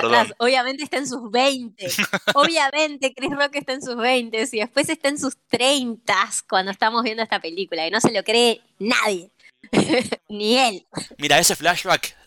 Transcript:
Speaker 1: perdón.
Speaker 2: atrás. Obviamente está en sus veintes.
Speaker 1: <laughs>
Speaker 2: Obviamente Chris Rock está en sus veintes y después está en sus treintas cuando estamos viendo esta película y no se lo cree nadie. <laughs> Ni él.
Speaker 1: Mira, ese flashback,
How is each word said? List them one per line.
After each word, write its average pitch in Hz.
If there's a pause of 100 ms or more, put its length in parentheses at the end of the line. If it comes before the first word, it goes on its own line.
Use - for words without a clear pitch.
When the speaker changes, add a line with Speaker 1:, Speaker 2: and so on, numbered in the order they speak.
Speaker 1:
perdón. 117
Speaker 2:
atrás. -
Obviamente 262
está 262
en 269
sus 240
veintes. 240
Speaker 1:
<laughs> -
Speaker 2:
Obviamente 285
Chris 269
Rock 285
está 285
en 226
sus 240
veintes 233
y 226
después 226
está 311
en 285
sus 277 (140)
treintas 233
cuando 190
estamos 226
viendo 226
esta 208
película 165
y 165
no 262
se 247
lo 190
cree 233 (180)
nadie. 208 (420)
<laughs> -
Ni 208
él. 233 (300)
Speaker 1:
Mira, 147
ese 175
flashback, 175 (120)